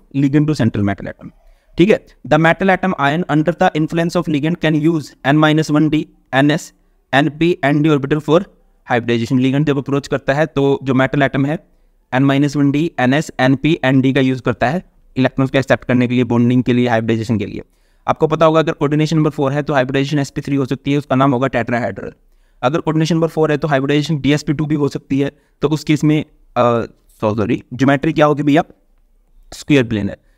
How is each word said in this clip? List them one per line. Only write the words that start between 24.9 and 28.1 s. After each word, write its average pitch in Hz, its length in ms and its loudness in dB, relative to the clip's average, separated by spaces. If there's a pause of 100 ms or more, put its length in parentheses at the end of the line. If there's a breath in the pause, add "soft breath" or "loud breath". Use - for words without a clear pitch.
है। 139 120 -2 (300)
तो 143 80 2
उस 151 140 -4
केस 151 200 0
में, 151 200 2 (340)
अ, 120 240 2 (400)
सॉरी, 107 420 -2 (100)
ज्योमेट्री 139 400 0